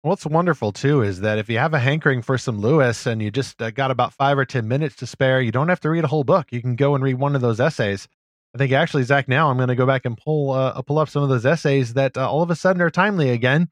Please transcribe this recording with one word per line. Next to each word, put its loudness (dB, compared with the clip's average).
What's -4
wonderful, 0
too, 2
is -2
that 0
if -6
you 0
have 0
a 0
hankering 0
for -2
some -4
Lewis 2
and -2
you -2
just, -6
uh, -6
got -2
about -2
five 2
or 2
ten -4
minutes -4
to -12
spare, 2
you -2
don't 0
have 0
to -2
read 0
a -2
whole -2
book. 2
You -6
can -4
go 2
and 0
read 0
one -2
of 0
those 0
essays. -2
I -14
think 0
actually, 0
Zach, 0
now 2
I'm 0
gonna 0
go 2
back 0
and -6
pull, -2
uh, -2
pull -2
up 0
some -2
of 0
those 0
essays 2
that, 0
uh, -2
all 0
of -2
a 2
sudden 0
are 2
timely 0
again. 2